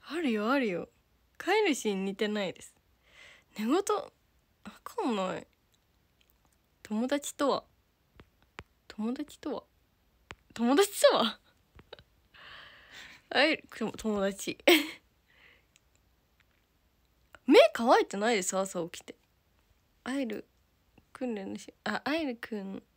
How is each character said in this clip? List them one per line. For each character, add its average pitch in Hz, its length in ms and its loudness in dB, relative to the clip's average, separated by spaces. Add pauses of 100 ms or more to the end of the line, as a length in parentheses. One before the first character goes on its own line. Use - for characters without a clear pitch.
あ 262 60 -8
る 311 160 -2
よ、 214 180 -2
あ 277 80 2
る 254 120 0
よ。 175 180 -6 (500)
飼 - 200 -2
い 403 180 2
主 - 180 -4
に - 20 -2
似 196 200 -4
て 214 140 -2
な 208 160 -2
い 170 80 -6
で - 80 -18
す。 - 120 -20 (840)
寝 214 80 -4
言、 254 100 2
わ 392 80 0
か - 1200 -10
ん 240 120 0
な 185 200 -4
い。 - 100 -14 (1400)
友 220 240 -4
達 285 280 -4
と 285 140 0
は？ - 160 -2 (1200)
友 220 260 -6
達 294 240 -10
と 294 180 -8
は？ - 80 -10 (920)
友 233 240 2
達 - 240 2
と 480 160 8
は？ 220 220 -2 (1000)
<laughs> - 920 -20
あ 254 120 4
い、 311 180 2 (160)
と-、 220 200 -4
友 208 240 -2
達。 196 440 -4
<laughs> - 20 6 (2750)
目 320 140 10 (140)
乾 277 280 6
い 349 40 2
て - 100 -10
な 208 160 2
い 233 40 2
で 185 80 0
す、 190 140 -2
朝 190 320 -2
起 - 120 -16
き - 20 -20
て。 - 120 -18 (880)
ア 247 80 -6
イ 277 120 -2
ル、 214 220 -10 (640)
訓 247 240 -6
練 196 160 -8
の 208 80 -10
し-、 - 140 -18 (100)
あ、 214 220 -4
ア 277 100 -2
イ 330 100 -2
ル 247 100 -4
く - 200 -12
ん 196 260 -10 (160)